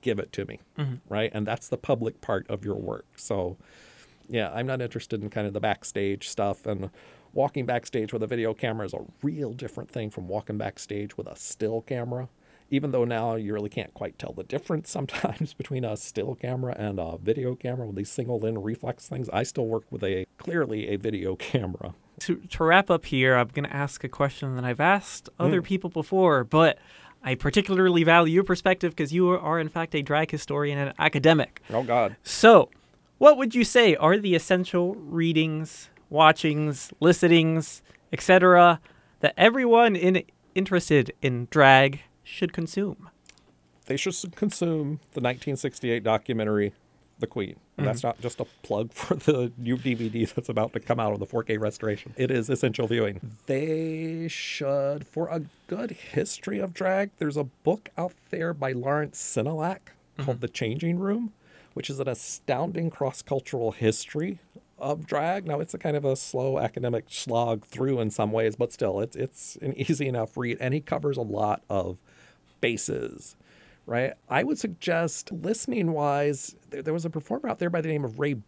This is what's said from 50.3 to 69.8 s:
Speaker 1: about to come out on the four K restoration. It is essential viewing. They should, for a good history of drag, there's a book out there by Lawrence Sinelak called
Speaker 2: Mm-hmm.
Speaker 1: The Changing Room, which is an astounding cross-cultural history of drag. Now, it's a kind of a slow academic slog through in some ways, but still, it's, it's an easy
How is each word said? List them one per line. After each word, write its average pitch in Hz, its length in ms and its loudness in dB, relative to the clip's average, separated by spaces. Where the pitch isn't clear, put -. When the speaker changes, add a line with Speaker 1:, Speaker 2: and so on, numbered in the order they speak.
Speaker 1:
about 117 260 -2
to 113 60 -4
come 120 200 -2
out 107 120 0
on 104 80 -4
the 98 60 -4
four 117 160 -4
K 110 140 -2
restoration. 107 600 -4
It 127 140 0
is 120 200 0
essential 123 360 0
viewing. 110 460 -2
They 160 840 -4
should, 143 800 -4
for 165 220 -6
a 165 140 -4
good 214 260 -6
history - 680 -6
of 190 140 -6
drag, 190 440 0
there's 147 180 -2
a 147 80 -2
book - 440 -4
out 180 140 -4
there 165 240 -4
by 139 180 -4
Lawrence 143 480 -2
Sinelak 156 600 -4
called 135 180 -2
Speaker 2:
Mm-hmm. 123 40 -12
Speaker 1:
The 123 80 -6
Changing 165 500 -4
Room, 208 340 -4
which 135 160 -10
is 135 100 -8
an 135 80 -2
astounding 165 800 -4
cross-cultural 131 840 -4
history 147 680 -2
of 151 280 -4
drag. 170 400 -2
Now, 147 140 -2
it's 165 140 -8
a 180 40 -8
kind 151 180 -2
of 143 80 -4
a 135 120 2
slow 135 420 -4
academic 120 500 -2
slog 117 580 -2
through 131 340 -2
in 110 100 0
some 107 220 -2
ways, 113 240 0
but - 160 -2
still, 98 280 -2
it's, 113 160 -6
it's - 460 -10
an 135 160 -4
easy 139 300 -2